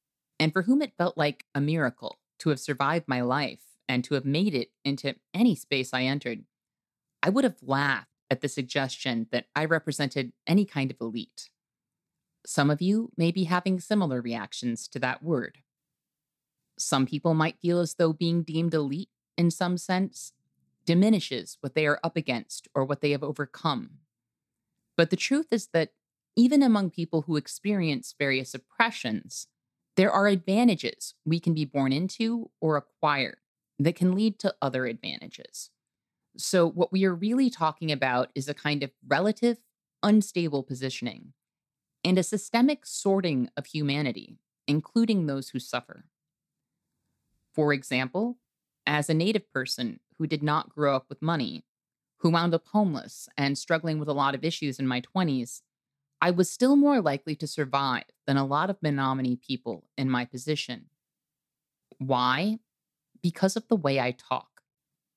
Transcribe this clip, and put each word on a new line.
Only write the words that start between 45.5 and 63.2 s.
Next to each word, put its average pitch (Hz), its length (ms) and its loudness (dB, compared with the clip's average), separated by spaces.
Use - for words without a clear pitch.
suffer. - 460 -8
For 147 180 2
example, 139 640 -2
as 147 220 0
a 160 60 2
Native 190 360 0
person 127 480 -6
who 160 80 -2
did 147 160 -4
not 151 260 0
grow 143 260 0
up 131 140 -2
with - 140 -14
money, 139 420 -2
who 175 100 2
wound 170 240 2
up 165 140 0
homeless 180 720 -2
and 139 180 0
struggling 160 420 -2
with 151 100 -4
a 151 40 0
lot 139 220 2
of 135 100 -4
issues 156 340 -4
in 135 80 -2
my 123 140 0
twenties, 135 640 -2
I 175 120 4
was 175 180 2
still 269 260 4
more 285 240 6
likely 156 360 0
to 156 100 -6
survive 139 580 0
than 139 100 2
a 139 100 2
lot 147 220 0
of 196 140 -6
Menominee 135 540 0
people 120 600 -8
in 131 140 0
my 123 160 0
position. 131 600 -8
Why? 131 600 0